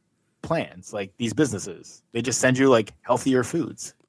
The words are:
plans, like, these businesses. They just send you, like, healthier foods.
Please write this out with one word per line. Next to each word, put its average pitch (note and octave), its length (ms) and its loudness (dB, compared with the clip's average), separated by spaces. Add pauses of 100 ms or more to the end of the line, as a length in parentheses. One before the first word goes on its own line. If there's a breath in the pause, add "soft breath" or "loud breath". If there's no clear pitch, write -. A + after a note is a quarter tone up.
(400)
plans, F#2+ 520 -6
like, G2+ 240 -8
these A2+ 160 -4
businesses. G#2 720 -4 (100)
They A#2 80 -4
just A#2+ 180 -4
send B2+ 180 4
you, C3+ 120 6
like, A2+ 320 4
healthier B2+ 420 2
foods. - 500 -8 (160)